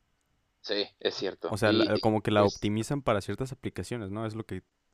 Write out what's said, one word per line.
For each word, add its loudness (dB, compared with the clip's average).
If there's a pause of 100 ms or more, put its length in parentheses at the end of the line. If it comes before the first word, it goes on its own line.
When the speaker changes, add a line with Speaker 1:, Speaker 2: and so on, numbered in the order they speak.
(600)
Speaker 1:
Sí, -2 (120)
es -2
cierto. -4
Speaker 2:
O -2
sea, 4
Speaker 1:
Y, 4
Speaker 2:
la, 4
como 2
que -2
la 6
Speaker 1:
pues 4
Speaker 2:
optimizan -2
para 2
ciertas -6
aplicaciones, -8
¿no? -6
Es -6
lo -6
que... -8 (320)